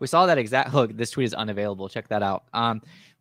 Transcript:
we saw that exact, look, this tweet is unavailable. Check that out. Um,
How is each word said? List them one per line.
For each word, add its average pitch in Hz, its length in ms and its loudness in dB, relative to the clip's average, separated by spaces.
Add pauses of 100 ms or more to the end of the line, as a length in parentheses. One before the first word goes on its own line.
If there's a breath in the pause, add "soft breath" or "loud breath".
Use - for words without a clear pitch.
we 139 60 -6
saw 170 200 4
that 165 120 4
exact, 127 360 0
look, 113 220 2
this 117 140 -4
tweet 131 160 -2
is 107 80 -4
unavailable. 101 540 -4
Check - 200 -10
that 104 140 0
out. 98 300 -2
Um, 117 300 0 (380 soft breath)